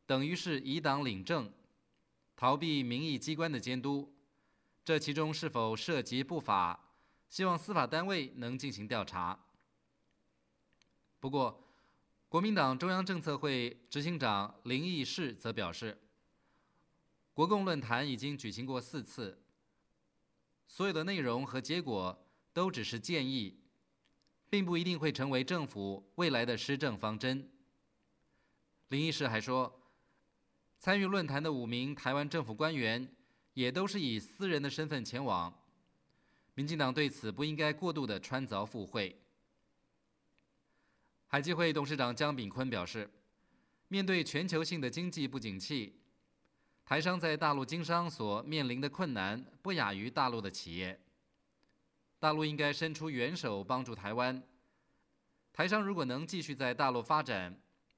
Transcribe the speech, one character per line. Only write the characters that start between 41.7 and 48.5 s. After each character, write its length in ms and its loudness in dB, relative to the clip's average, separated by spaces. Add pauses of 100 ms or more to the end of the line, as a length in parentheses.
董 120 0
事 120 -2
长 180 2
江 180 2
炳 140 -4
坤 220 -2
表 160 -2
示， 240 -6 (800)
面 140 0
对 200 4
全 240 0
球 160 2
性 160 -2
的 100 2
经 220 -2
济 160 -2
不 100 -4
景 220 -4
气， 400 -6 (840)
台 160 4
商 180 2
在 160 2
大 180 4
陆 120 0
经 180 -2
商 260 2
所 340 0
面 240 0